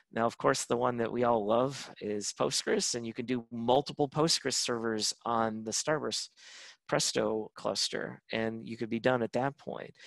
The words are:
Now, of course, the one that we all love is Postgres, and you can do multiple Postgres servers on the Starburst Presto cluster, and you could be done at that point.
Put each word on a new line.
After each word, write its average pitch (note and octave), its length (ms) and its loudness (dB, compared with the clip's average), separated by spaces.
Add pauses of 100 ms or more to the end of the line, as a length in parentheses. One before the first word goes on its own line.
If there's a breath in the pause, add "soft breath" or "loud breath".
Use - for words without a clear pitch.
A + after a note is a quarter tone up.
(100)
Now, A#2 160 2
of A2+ 100 -2
course, - 280 2
the A#2+ 120 2
one B2 200 2
that A#2 160 0
we A#2+ 100 0
all A#2 240 4
love B2+ 420 2 (120)
is G#2 320 -4
Postgres, D3 640 0
and A#2 100 -6
you A2+ 80 -6
can A#2+ 120 -6
do A#2+ 260 -2
multiple C3 560 2
Postgres D3+ 460 2
servers A2+ 600 0 (100)
on A2+ 380 0
the A2 80 -6
Starburst B2 600 -2 (580 loud breath)
Presto A2 640 0
cluster, - 680 -4 (100)
and A2+ 340 -2
you A#2 100 -8
could A2+ 140 -6
be A#2 80 0
done B2 240 4
at A2 120 0
that C3+ 220 0
point. - 380 -10 (120)